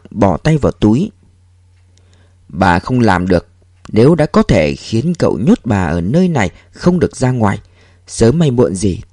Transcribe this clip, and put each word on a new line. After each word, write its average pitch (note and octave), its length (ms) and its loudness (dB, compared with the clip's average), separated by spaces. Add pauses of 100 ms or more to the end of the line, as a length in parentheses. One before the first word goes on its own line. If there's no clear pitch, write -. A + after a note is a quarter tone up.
(120)
bỏ F#2+ 260 0
tay D#3 200 0
vào G#2+ 140 0
túi. A#2 400 0 (1400)
"Bà F2 300 0
không B2+ 200 -2
làm F2+ 280 0
được. F2 200 0 (420)
Nếu B2+ 260 4
đã D3+ 100 0
có G#3 180 2
thể D#2 320 0
khiến B2+ 380 -4
cậu - 260 -2
nhốt E3 240 2
bà G2 200 -2
ở E2 180 -2
nơi D#3 260 0
này A#2+ 220 -2 (220)
không F3+ 280 -2
được - 160 -2
ra B2+ 160 -2
ngoài, G#2 280 -2 (480)
sớm A#2+ 320 0
hay D3+ 120 0
muộn A2 240 0
gì F#2 260 -4 (120)